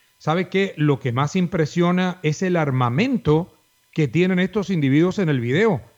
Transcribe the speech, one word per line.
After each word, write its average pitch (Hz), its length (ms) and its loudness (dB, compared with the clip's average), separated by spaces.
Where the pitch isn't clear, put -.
¿Sabe 170 320 -2
qué? 190 280 -2
Lo 147 220 2
que 127 120 -4
más 135 240 -2
impresiona 180 880 0
es 151 220 -2
el 180 120 0
armamento 151 1000 0
que 156 160 0
tienen 180 300 2
estos 185 320 -2
individuos 160 480 2
en 185 120 0
el 139 100 0
video. 139 420 0